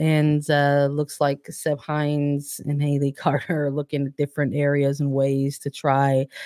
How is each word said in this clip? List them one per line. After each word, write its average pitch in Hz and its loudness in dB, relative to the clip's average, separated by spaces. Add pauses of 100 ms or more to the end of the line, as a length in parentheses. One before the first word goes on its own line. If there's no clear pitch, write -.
and, 151 2
uh, 143 4
looks 147 -4
like 143 0
Seb 151 -4
Hines 147 -2
and 143 -2
Haley 143 0
<laughs> - -16
Carter 151 0
are 139 0
looking 143 -4
at 135 -10
different 143 -2
areas 143 0
and 143 0
ways 135 0
to 139 -8
try 135 2 (200)